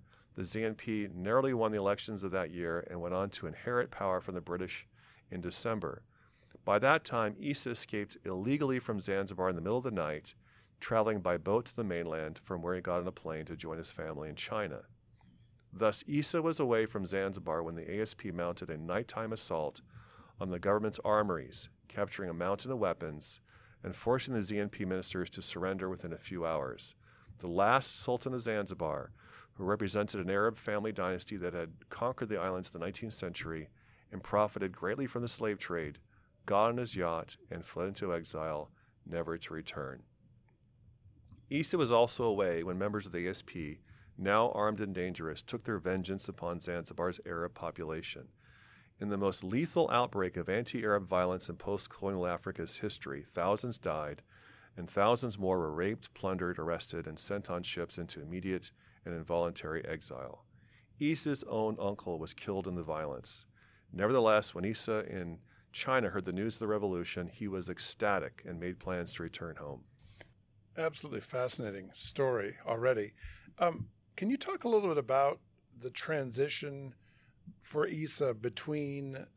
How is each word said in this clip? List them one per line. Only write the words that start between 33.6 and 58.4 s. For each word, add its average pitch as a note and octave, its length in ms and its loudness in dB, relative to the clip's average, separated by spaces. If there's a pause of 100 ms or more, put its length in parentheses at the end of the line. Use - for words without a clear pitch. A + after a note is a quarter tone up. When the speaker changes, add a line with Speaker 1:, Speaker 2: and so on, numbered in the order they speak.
Speaker 1:
and F#2+ 100 -8
profited G2+ 540 2
greatly A#2+ 300 -2
from A#2+ 160 -4
the A#2 40 -2
slave G#2+ 320 0
trade, D#2+ 400 -4 (460)
got G#2 240 6
on A#2+ 80 0
his A#2 180 -4
yacht E2 400 0 (160)
and E2+ 140 -8
fled F2+ 240 -2
into G2 240 -2
exile, D#2 580 -4 (340)
never E2 320 -2
to - 160 -10
return. C2+ 500 -8 (1500)
Issa D#3 280 0
was B2 120 4
also A#2+ 340 6
away G2 360 4
when F2+ 160 -2
members G2+ 300 -2
of F2 40 -10
the F2 140 -2
A F2+ 60 0
S - 120 -6
P, D#2 360 -8 (400)
now G#2 320 4
armed G#2+ 300 2
and G2 120 -2
dangerous, F2 480 -4
took - 220 -8
their G#2+ 160 -2
vengeance F#2 500 -2
upon F2 300 -4
Zanzibar's F2 640 -2
Arab F2 300 -4
population. D#2+ 720 -6 (720)
In G2+ 100 -2
the G2+ 80 0
most G2 260 2
lethal C#3+ 480 2
outbreak G2+ 460 2
of E2+ 100 -2
anti-Arab G#2 600 2
violence F2+ 420 2
in F2 60 -6
post-colonial G2 720 -2
Africa's F2 500 -4
history, D2 560 -6
thousands G2+ 460 2
died, D2+ 420 -2 (560)
and F2 100 -6
thousands A2 520 4
more F#2 180 4
were D#2 160 2
raped, G2 400 -2
plundered, F2+ 460 -2
arrested, D#2+ 480 -2
and D#2+ 100 -10
sent - 320 -6
on F2 140 -2
ships - 340 -6
into E2 240 -8
immediate F2+ 480 -4 (360)